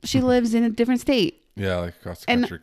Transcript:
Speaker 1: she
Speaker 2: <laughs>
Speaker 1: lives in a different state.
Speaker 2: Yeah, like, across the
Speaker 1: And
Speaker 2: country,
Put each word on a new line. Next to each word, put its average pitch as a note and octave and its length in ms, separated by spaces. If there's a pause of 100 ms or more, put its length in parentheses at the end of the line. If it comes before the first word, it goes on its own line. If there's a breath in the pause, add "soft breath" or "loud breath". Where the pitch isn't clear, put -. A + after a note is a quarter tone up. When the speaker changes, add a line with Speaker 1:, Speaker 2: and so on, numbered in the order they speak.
Speaker 1:
she - 180
Speaker 2:
<laughs> B3+ 120
Speaker 1:
lives A#3 200
in A#3 100
a A#3 60
different A#3+ 320
state. A#3+ 420 (120)
Speaker 2:
Yeah, F#2+ 220
like, F2 180
across - 300
the - 60
Speaker 1:
And B3 160
Speaker 2:
country, E3+ 160